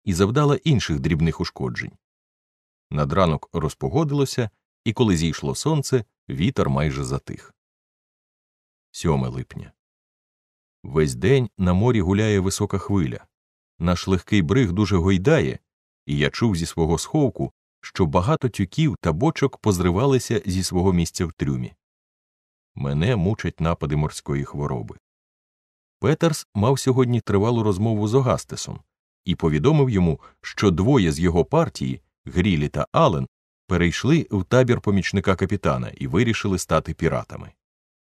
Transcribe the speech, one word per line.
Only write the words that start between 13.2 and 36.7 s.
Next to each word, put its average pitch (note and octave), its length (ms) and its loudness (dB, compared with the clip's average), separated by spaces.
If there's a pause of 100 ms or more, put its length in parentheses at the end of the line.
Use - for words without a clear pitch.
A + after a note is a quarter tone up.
Наш F2 300 0
легкий F#2+ 340 2
бриг G2+ 300 2
дуже G2 240 0
гойдає, F#2+ 600 2 (480)
і C#2+ 120 -2
я C#2+ 120 2
чув G#2+ 260 0
зі E2 100 -2
свого E2 320 0
сховку, A#2+ 540 -2 (280)
що - 260 -2
багато G2+ 420 0
тюків A#2+ 520 -2
та E2+ 120 0
бочок C3+ 440 -2
позривалися G#2+ 880 0
зі F#2 160 0
свого F#2 300 2
місця F2 340 0
в D#2+ 60 -6
трюмі. C2 420 -4 (1000)
Мене D2+ 420 0
мучать F2+ 440 -2
напади D#2+ 360 -2
морської C#2+ 480 -4
хвороби. C2+ 520 -8 (1040)
Петерс D#3 560 0
мав B2 240 2
сьогодні B2 420 2
тривалу A2 420 2
розмову G#2+ 460 0
з G#2+ 60 0
Огастесом - 640 -2 (440)
і F2 100 0
повідомив B2 560 2
йому, F2 300 2 (200)
що - 300 0
двоє F#2 420 4
з C#2+ 80 -4
його E2+ 240 2
партії, C#2 580 -2 (220)
Грілі E2 440 0
та D2 240 -4
Аллен, F#2+ 360 2 (380)
перейшли F#2+ 640 0
в G2 140 -2
табір A#2+ 360 2
помічника G2 560 0
капітана D2 520 -2
і - 180 -10
вирішили G#2 520 0
стати D#2+ 360 -2